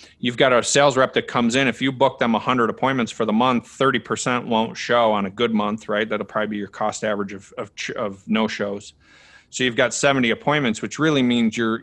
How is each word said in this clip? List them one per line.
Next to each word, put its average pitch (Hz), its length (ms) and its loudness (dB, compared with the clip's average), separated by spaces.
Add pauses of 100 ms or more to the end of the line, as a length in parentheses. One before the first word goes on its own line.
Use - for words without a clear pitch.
(180)
you've 123 200 -4
got 135 160 6
a 113 100 4
sales 139 340 4
rep 127 160 2
that 117 140 0
comes 117 260 0
in. 135 140 2
If 117 160 -2
you 135 80 0
book 131 260 2
them 117 160 0
a 104 60 2
hundred 120 320 0
appointments 127 400 -2
for 113 140 -2
the 107 80 0
month, 120 340 2
thirty 135 320 0
percent 120 480 -4
won't 113 280 -2
show 117 360 2
on 101 160 0
a - 20 -6
good 113 240 0
month, 104 340 -2
right? 107 220 -2
That'll 104 160 -4
probably 107 220 -4
be 104 100 -6
your 98 100 -6
cost - 360 -6
average 101 300 -4
of, 98 260 -18
of, 104 160 -12
ch-, - 160 -8
of 101 360 -8
no-shows. 107 680 -4 (580)
So - 120 -4
you've 120 120 0
got 120 180 2
seventy 131 380 2
appointments, 139 500 -2
which 110 160 -8
really 147 240 2
means 117 340 2
you're, 113 260 -2